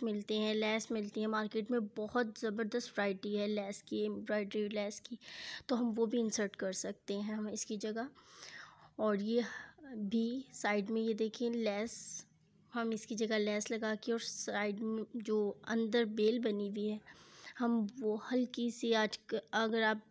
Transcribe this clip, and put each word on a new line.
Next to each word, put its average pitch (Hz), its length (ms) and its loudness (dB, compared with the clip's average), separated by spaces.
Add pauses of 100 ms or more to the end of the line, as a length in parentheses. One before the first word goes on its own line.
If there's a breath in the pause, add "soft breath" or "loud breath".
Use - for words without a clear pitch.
मिलते 214 320 -2
हैं, 214 200 2
लेस 214 360 0
मिलती 214 300 -2
है 220 60 0
मार्केट 220 440 0
में, 233 160 2
बहुत 220 520 -2
ज़बरदस्त 226 500 -2
वैरायटी 202 460 0
है 208 120 2
लेस 208 340 -2
की, 214 240 -2
एम्ब्रॉयडरी 208 640 -2
लेस 208 300 -4
की, - 180 -12 (520 loud breath)
तो 262 60 4
हम 233 160 4
वो 226 140 2
भी 233 140 4
इंसर्ट 214 360 2
कर 190 180 -2
सकते 202 400 -4
हैं 208 220 -2
हम 214 140 -2
इसकी 214 280 -4
जगह। 220 320 -4 (880 loud breath)
और 214 220 4
ये 226 220 4 (520 loud breath)
भी 226 580 2
साइड 208 360 2
में 226 120 2
ये 226 120 2
देखें 220 360 0
लेस, 226 760 -2 (480)
हम 226 200 0
इसकी 220 220 -4
जगह 220 220 2
लेस 208 340 0
लगा 220 240 0
के 214 160 -4
और 226 80 0
साइड 208 600 -2
में 220 260 -2 (100)
जो 214 520 0
अंदर 226 380 2
बेल 214 340 4
बनी 208 300 0
हुई 208 180 -2
है, 214 140 -4 (580 loud breath)
हम 233 280 4 (120)
वो 214 160 2
हल्की 240 560 0
सी 226 220 2
आज 214 260 2 (100)
क-, - 120 -2 (120)
अगर 226 300 2
आप 214 280 2